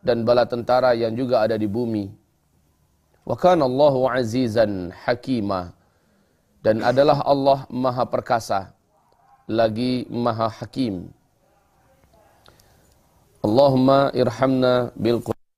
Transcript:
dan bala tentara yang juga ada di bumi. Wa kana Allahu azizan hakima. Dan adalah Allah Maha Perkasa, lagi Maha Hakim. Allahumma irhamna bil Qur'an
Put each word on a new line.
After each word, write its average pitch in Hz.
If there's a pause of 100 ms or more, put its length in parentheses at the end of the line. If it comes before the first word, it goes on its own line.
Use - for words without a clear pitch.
dan 117
bala 120
tentara 123
yang 113
juga 123
ada 110
di 107
bumi. 107 (1000)
Wa 123
kana 180
Allahu 131
azizan 110
hakima. 101 (920)
Dan 110
adalah 139
Allah 135
Maha 123
Perkasa, 110 (800)
lagi 113
Maha 113
Hakim. 107 (2250)
Allahumma 135
irhamna 123
bil 113
Qur'an -